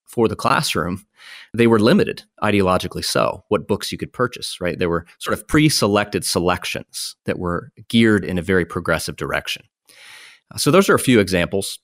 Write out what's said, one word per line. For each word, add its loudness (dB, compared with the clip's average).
for 0
the -6
classroom, -2
they 4
were 6
limited, 2
ideologically 0
so, -2
what -2
books -4
you -8
could -12
purchase, -8
right? -4
There -2
were -2
sort -6
of -18
pre-selected 2
selections -4
that -4
were -6
geared 4
in -4
a -2
very 2
progressive -4
direction. -6
So 0
those 4
are 4
a 2
few 4
examples. -2